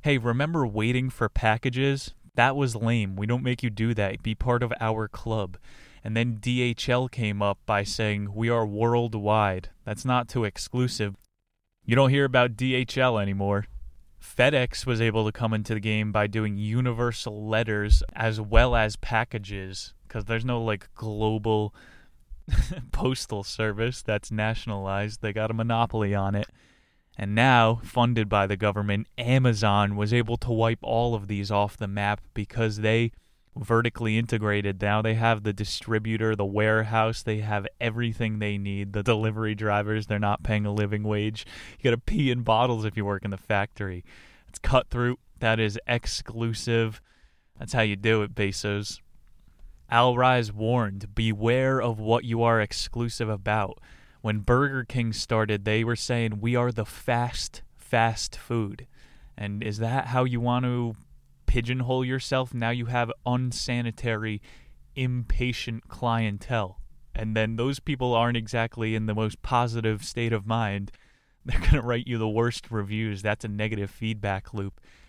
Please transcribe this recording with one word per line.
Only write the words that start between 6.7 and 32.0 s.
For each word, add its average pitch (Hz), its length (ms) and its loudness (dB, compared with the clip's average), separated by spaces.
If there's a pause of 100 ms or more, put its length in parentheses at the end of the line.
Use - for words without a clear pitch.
L 127 220 2
came 104 320 -2
up 101 240 0
by 101 180 0
saying, 104 500 -2
"We 110 140 -2
are 117 180 2
worldwide." 107 1040 0 (140)
That's 104 220 -8
not 127 240 0
too 117 160 0
exclusive. 110 680 -2 (680)
You 117 120 2
don't 131 160 6
hear 139 140 4
about 123 300 4
D 127 200 0
H 127 220 -2
L 127 200 4
anymore. 98 480 0 (560)
FedEx 127 640 2
was 117 160 0
able 110 240 2
to 107 60 0
come 110 220 -2
into 107 200 -2
the 110 60 -2
game 107 320 -2
by 104 160 2
doing 104 300 -2
universal 113 880 -2
letters 110 560 4 (100)
as 110 260 -2
well 113 360 4
as 110 220 2
packages, 101 960 -6 (140)
'cause 104 180 -8
there's 113 200 -2
no, 120 160 -2
like, 107 320 -4
global 107 800 0 (720)
<laughs> - 440 2
postal 127 520 -2
service 110 580 -2
that's - 300 -4
nationalized. 107 920 -2
They 104 120 -4
got 110 180 -2
a - 20 -2
monopoly 113 600 0
on 98 220 0
it. 101 120 -2 (720)
And 101 180 -4
now, 117 480 6
funded 120 460 2
by 101 180 2
the 101 80 0
government, 101 520 -2 (100)
Amazon 110 800 4
was 104 180 0
able 120 240 2
to 123 140 -4
wipe 113 300 2
all 117 340 0
of 101 120 -6
these 101 240 -4
off 101 240 0
the 107 120 -6
map 101 340 -2 (120)